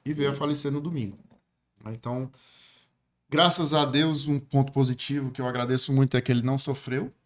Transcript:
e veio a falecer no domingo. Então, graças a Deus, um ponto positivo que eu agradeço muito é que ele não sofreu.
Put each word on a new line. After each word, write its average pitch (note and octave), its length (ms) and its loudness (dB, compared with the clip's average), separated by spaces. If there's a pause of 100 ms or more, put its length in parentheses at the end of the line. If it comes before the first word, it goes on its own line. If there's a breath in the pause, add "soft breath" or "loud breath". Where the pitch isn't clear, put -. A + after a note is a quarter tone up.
e C#3+ 80 -4
veio C#3+ 180 0
a - 20 -2
falecer C#3+ 380 -4
no D3 100 -4
domingo. C#3+ 360 -6 (680)
Então, A#2+ 440 -8 (1000 soft breath)
graças D#3+ 440 4
a D3 120 4
Deus, C#3+ 420 0
um C#3+ 120 0
ponto C#3 320 0
positivo C3 600 0
que B2+ 100 -8
eu B2+ 60 -2
agradeço B2 460 0
muito C3+ 240 4
é B2 40 2
que - 100 0
ele A#2+ 100 2
não C3 160 0
sofreu. C3+ 540 -6 (140)